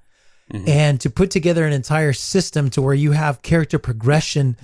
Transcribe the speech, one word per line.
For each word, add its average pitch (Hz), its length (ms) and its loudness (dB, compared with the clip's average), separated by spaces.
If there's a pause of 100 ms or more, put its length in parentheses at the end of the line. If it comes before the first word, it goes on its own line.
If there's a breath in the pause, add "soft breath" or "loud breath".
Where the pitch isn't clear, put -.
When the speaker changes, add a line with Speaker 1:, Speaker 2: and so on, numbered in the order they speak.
(500)
Speaker 1:
Mm-hmm. 104 160 -6
Speaker 2:
and 147 360 2
to 143 80 -2
put 190 200 0
together 165 360 0
an 151 80 0
entire 147 400 0
system 151 560 -2
to - 100 -2
where 135 140 2
you 147 180 2
have 151 300 -2
character 160 360 0
progression, 127 840 0